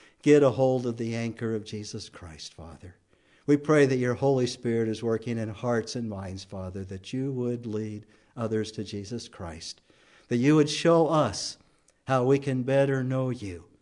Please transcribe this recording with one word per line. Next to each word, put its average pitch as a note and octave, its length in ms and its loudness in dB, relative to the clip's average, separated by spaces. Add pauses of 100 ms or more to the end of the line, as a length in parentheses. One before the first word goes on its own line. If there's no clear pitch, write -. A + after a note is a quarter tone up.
(220)
get D3 200 8
a C3+ 100 6
hold C3 340 2
of A#2 100 -4
the A#2 200 -4
anchor A2+ 380 -4
of G2+ 120 -6
Jesus G#2 420 -12
Christ, - 460 -18
Father. E2 420 -18 (520)
We D3 100 6
pray D3 300 4
that C3 100 2
your B2 160 0
Holy C3 320 2
Spirit A#2 420 -2
is G#2+ 140 -4
working A2+ 380 -2
in A2 100 -4
hearts A2+ 460 -2
and A#2 120 -6
minds, G2 360 -8
Father, F#2+ 420 -10
that F#2+ 260 -12
you C3 200 -4
would A#2+ 340 -4
lead G#2+ 400 -6 (320)
others A2 360 -2
to A2 100 -6
Jesus G2+ 440 -10
Christ, - 540 -14 (460)
that B2 100 0
you C#3+ 180 6
would D3+ 140 6
show E3 380 4
us C#3 500 0 (480)
how C3 180 2
we C#3 140 4
can C3+ 240 -2
better C3+ 420 2
know C3 280 -2
you, F2+ 340 -10 (160)